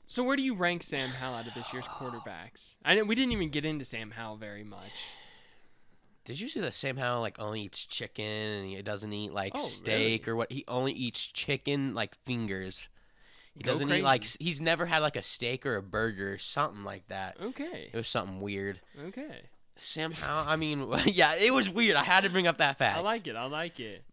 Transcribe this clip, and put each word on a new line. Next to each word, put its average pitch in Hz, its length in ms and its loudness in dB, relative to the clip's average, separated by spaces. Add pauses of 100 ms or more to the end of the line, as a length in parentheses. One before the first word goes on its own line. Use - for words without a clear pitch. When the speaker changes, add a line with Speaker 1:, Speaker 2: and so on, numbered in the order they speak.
Speaker 1:
So 247 160 -2
where 262 140 4
do 269 40 0
you 262 140 2
rank 175 280 2
Sam 135 260 0
Howell 127 260 -4
out 117 120 -6
of 113 60 -10
this 120 200 -8
year's 127 140 -6
quarterbacks? 113 960 -8
I 170 120 6
know 214 80 4
we 208 100 2
didn't 247 200 2
even 180 160 0
get 143 160 -2
into 156 200 -2
Sam 113 260 -6
Howell 113 260 -8
very 104 260 -10
much. 98 280 -14 (1300)
Speaker 2:
Did 131 160 -8
you 226 80 -6
see 294 140 -4
that 139 120 -2
Sam 131 240 -2
Howell, 123 240 0
like, 107 180 -4
only 107 220 -4
eats - 240 -6
chicken - 400 -6
and 107 440 -2
he 98 120 -8
doesn't 104 320 -6
eat, 104 200 -4
like, 98 220 -4
Speaker 1:
Oh, 190 100 -2
Speaker 2:
steak 110 600 0
Speaker 1:
really? 117 60 -2
Speaker 2:
or 113 60 0
what? 117 140 -2
He 139 160 -6
only 127 260 0
eats 120 340 -2
chicken, 139 680 0
like, 107 220 -2 (100)
fingers. 98 640 -4 (640)
He 135 100 -12
Speaker 1:
Go 165 80 2
Speaker 2:
doesn't 143 220 2
eat, - 100 4
like, 135 180 6
Speaker 1:
crazy. - 180 -4
Speaker 2:
s-, 151 60 -4
he's 156 160 -2
never 165 240 2
had, 170 160 4
like, 151 140 2
a - 80 -4
steak 123 420 -4
or 120 120 2
a 95 60 -2
burger 98 500 -2
or 92 40 -6
something 104 460 -2
like 98 240 -10
that. 95 340 -6
Speaker 1:
Okay. 262 520 -8
Speaker 2:
It - 40 -6
was 113 120 -2
something 98 320 -2
weird. 98 380 -4 (280)
Speaker 1:
Okay. 262 340 -12 (360)
Speaker 2:
Sam 160 340 -4
Howell, 151 380 -2
I 156 80 4
mean, 151 280 0 (140)
<laughs> - 60 2
yeah, 165 300 6
it 220 180 6
was 233 160 4
weird. 220 260 6
I 143 80 6
had 185 180 8
to 196 80 4
bring 180 180 4
up 165 100 4
that 139 200 4
fact. 110 200 4
Speaker 1:
I 170 40 0
like 208 260 0
it. 113 100 -4
I 120 80 -4
like 156 340 -4
it. 107 340 -10